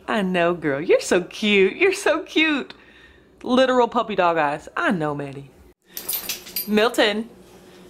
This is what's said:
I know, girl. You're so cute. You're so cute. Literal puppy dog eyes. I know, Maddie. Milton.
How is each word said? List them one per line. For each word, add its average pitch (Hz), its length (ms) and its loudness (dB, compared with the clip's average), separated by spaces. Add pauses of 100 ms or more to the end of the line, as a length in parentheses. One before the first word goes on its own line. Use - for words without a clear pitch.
I 226 140 -2
know, 175 320 0
girl. 151 260 -4
You're 320 200 2
so 180 220 0
cute. 202 540 2
You're 381 160 2
so 320 300 0
cute. 294 500 -2 (720)
Literal 254 460 2
puppy 220 260 -2
dog 175 240 2
eyes. 151 380 -2
I 330 160 0
know, 151 220 -2
Maddie. 139 360 -12 (1160)
Milton. 214 600 2 (600)